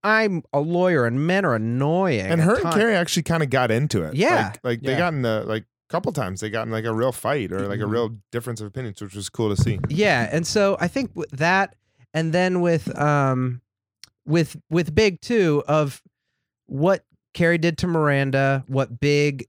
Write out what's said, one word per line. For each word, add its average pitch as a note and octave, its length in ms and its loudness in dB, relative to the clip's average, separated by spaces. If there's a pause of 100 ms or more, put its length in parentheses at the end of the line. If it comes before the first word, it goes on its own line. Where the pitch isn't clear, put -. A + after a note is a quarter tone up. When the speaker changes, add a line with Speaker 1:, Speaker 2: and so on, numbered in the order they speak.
Speaker 1:
"I'm G#3 400 2 (100)
a C#3+ 60 2
lawyer E3+ 460 2
and B2+ 200 0
men F#3+ 200 2
are B2+ 100 2
annoying" C3 640 0
Speaker 2:
And D#3+ 200 0
Speaker 1:
at D#3+ 60 4
Speaker 2:
her G#3 80 4
and G4 80 -2
Speaker 1:
times. E3+ 120 0
Speaker 2:
Carrie A3 200 2
actually F3 280 0
kinda E3 220 0
got B2 260 2
into A#2 320 0
it. D#2 120 -6
Speaker 1:
Yeah. G#3 320 2
Speaker 2:
Like, G2 160 -10
like, A#2+ 180 -2
they C3 120 -2
Speaker 3:
Yeah. C3+ 40 0
Speaker 2:
got E3+ 160 0
in C#3 80 -2
the, A2 240 0
like, A2 200 -4 (240)
couple F#3 240 -2
times F#2+ 260 -4
they G#2+ 100 -6
got A2+ 160 -4
in, A2+ 60 -6
like, A2 140 -4
a A2+ 80 -2
real A#2+ 180 0
fight A#2+ 400 -4
or, G2 160 -4
like, G2+ 120 -4
a G#2+ 40 -2
Speaker 3:
Mm-hmm. G#2 80 -2
Speaker 2:
real A2+ 180 0 (220)
difference A#2 300 -8
of G#2 60 -10
opinions, A2 340 -10
which G2 140 -12
was G2+ 140 -10
cool A2 240 -2
to F#2+ 80 0
see. G#2+ 160 0 (120)
Speaker 1:
Yeah, D3+ 420 2
and E3 160 -2
so G3 320 0
I F3 80 -2
think C4+ 220 -4
w-, E3 240 -8
that, F3+ 420 0 (380)
and D#3+ 200 -2
then F3+ 280 2
with, E3+ 360 0
um, C3 640 0 (640)
with, D#3 300 0 (140)
with D#3+ 260 0
Big G3+ 240 2
too, E3+ 480 2
of D3 340 0 (680)
what D3+ 360 0 (300)
Carrie E3+ 240 2
did D#3+ 220 0
to F3+ 80 -2
Miranda, C#3 800 2
what C3 340 -2
Big D3 480 0